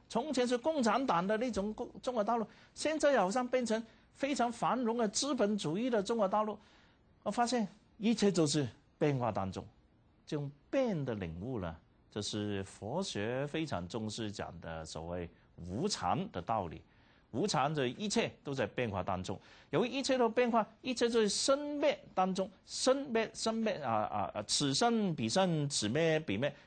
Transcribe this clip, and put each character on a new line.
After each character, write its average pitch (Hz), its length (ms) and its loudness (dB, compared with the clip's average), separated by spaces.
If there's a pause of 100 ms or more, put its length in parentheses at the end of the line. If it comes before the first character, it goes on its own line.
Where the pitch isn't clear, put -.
从 294 240 -2
前 247 140 2
是 247 100 2
共 311 240 0
产 226 240 4
党 180 220 2
的 214 120 2
那 247 120 -2
种 208 240 -2
共-， 240 140 -8 (120)
中 254 140 -4
国 220 80 2
大 226 140 0
陆， 220 100 -2 (280)
现 302 220 0
在 285 220 4
好 185 120 4
像 254 180 0
变 254 160 2
成 220 180 0 (340)
非 277 180 0
常 240 180 2
繁 196 280 0
荣 233 180 0
的 226 100 2
资 269 260 -2
本 214 220 2
主 170 220 -2
义 247 100 0
的 226 140 2
中 233 160 0
国 196 100 4
大 214 140 2
陆。 214 160 -4 (640)
我 208 80 -4
发 240 160 2
现 233 200 2 (300)
一 226 180 2
切 202 160 4
都 165 160 4
是 143 220 2 (300)
变 147 180 2
化 120 160 0
当 95 180 -2
中， 92 140 -8 (600)
这 160 100 -4
种 143 140 -4 (200)
变 226 360 0
的 120 80 -2
领 87 260 -6
悟 120 180 -6
呢， 85 160 -4 (360)
这 107 100 -6
是 104 440 -4
佛 123 380 -8
学 123 440 -4
非 160 180 -6
常 90 240 -6
重 110 220 -6
视 107 200 -6
讲 80 300 -8
的 82 240 -10
所 80 220 -10
谓 87 200 -6 (300)
无 92 320 -6
常 90 420 -2
的 90 120 -6
道 107 240 -2
理。 80 160 -12 (500)
无 139 160 -2
常 147 260 0
的 135 140 0
一 196 200 -6
切 202 220 0 (140)
都 143 100 -6
在 131 100 0
变 120 240 -2
化 95 140 -2
当 92 180 -2
中， 92 160 -6 (340)
由 170 140 2
于 247 40 0
一 262 120 -4
切 262 160 2
都 240 120 4
变 247 200 2
化， 226 160 2 (180)
一 254 120 -4
切 240 160 2
在 226 180 4
生 262 300 2 (220)
灭 294 180 4 (160)
当 185 180 4
中， 190 160 -2 (160)
生 277 460 2
灭， 226 240 0
生 - 180 -2
灭 220 200 0 (100)
啊， 120 100 0
啊， 104 420 0
啊， 104 120 -4
此 143 260 2
生 220 440 2
彼 113 120 0
生， 165 400 2
此 107 200 0
灭 156 320 2
彼 101 180 -2
灭， 139 160 -2 (120)